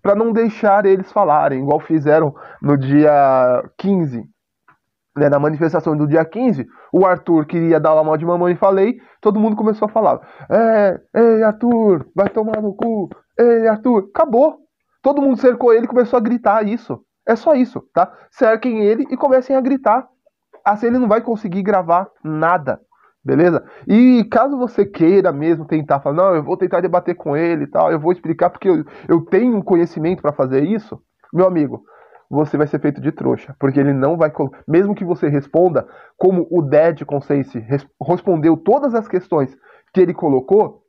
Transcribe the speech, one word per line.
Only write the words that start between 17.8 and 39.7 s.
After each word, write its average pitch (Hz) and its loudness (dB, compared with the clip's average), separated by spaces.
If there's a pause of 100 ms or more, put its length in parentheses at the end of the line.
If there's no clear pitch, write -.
tá? 175 0 (200)
Cerquem 220 -2
ele 226 0
e 254 -6
comecem 262 0
a 262 0
gritar. 254 -2 (560)
Assim 208 -2
ele 240 0
não 247 0
vai 214 2
conseguir 208 -6
gravar 185 0 (160)
nada. 156 -2 (460)
Beleza? 147 0 (220)
E 240 6
caso 269 0
você 240 -2
queira 185 2
mesmo 156 -2
tentar, 147 -2
falar, 143 -4
"Não, 180 2
eu 151 -2
vou 156 -4
tentar 185 -2
debater 180 -2
com 147 -6
ele 165 -2
e 139 -8
tal, 165 0
eu 160 -2
vou 156 -2
explicar 175 -2
porque - -4
eu, 156 0 (240)
eu 170 2
tenho 226 0
um 190 -4
conhecimento 170 -2
pra 147 -2
fazer 135 -2
isso", 196 -6 (320)
meu 180 2
amigo, 147 -4 (460)
você 147 -2
vai 147 0
ser 147 -6
feito 147 -4
de 143 -4
trouxa, 135 -6
porque 135 0
ele 139 2
não 139 -2
vai 160 0
colo-, 147 -6 (160)
mesmo 190 0
que 202 -8
você 175 -4
responda, 147 0 (280)
como 185 0
o 175 0
Dead 156 0
Conscience 143 -4
res-, 117 -6 (200)
respondeu 165 0
todas 240 0
as 220 -4
questões 160 -4 (340)